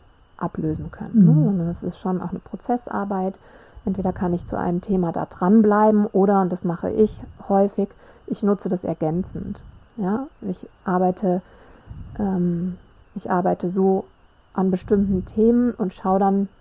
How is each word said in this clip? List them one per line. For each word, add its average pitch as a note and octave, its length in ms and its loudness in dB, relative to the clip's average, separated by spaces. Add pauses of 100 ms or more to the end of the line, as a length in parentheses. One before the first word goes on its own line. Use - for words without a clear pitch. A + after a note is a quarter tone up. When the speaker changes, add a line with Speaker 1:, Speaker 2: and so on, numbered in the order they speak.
(380)
Speaker 1:
ablösen D#3+ 540 -6
können, A3 340 4
ne? D#3+ 60 8
Speaker 2:
Mhm. D#3 140 6
Speaker 1:
Sondern F#3 240 0
es - 140 -8
ist F3+ 140 -8
schon F#3 240 -4
auch F3+ 80 -8
eine F3+ 100 -8
Prozessarbeit. G3+ 960 -6 (500)
Entweder F#3 280 -2
kann F3+ 200 -2
ich F3+ 120 -4
zu - 120 -8
einem F3+ 240 -2
Thema F#3 300 0
da D#3 140 -4
dranbleiben G#3 800 4
oder, G3 360 2
und F3+ 100 0
das F3+ 120 -6
mache F3 280 -4
ich - 280 2 (300)
häufig, G3 400 2 (380)
ich - 160 -6
nutze G3 260 0
das F3+ 140 -2
ergänzend. E3+ 800 -4 (340)
Ja? A3 300 -4 (140)
Ich - 260 -8 (180)
arbeite, F#3 560 0 (800)
ähm, F3+ 580 -2 (380)
ich - 160 -8
arbeite F3+ 380 0
so F#3+ 360 0 (480)
an F#3+ 180 0
bestimmten G3 540 0
Themen A#3+ 460 2
und F#3 220 -4
schaue F#3+ 260 0
dann G3 300 2 (120)